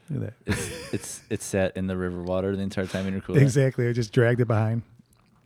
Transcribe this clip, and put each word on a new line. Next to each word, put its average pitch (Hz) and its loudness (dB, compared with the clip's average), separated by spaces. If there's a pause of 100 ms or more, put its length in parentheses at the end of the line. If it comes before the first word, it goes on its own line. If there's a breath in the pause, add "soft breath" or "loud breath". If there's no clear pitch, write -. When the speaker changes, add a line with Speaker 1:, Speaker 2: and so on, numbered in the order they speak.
Speaker 1:
Look - -4
at - -10
that. - -2
Speaker 2:
It's, - -6
it's, - -8
it's - -4
sat 95 0
in 95 -2
the 92 -2
river 90 -4
water 92 0
the 95 -2
entire 98 -2
time 95 -4
in 95 -2
your 98 -4
cooler. - 2
Speaker 1:
Exactly. 131 4
I 120 -2
just 113 -4
dragged 120 4
it 117 4
behind. 110 0 (640)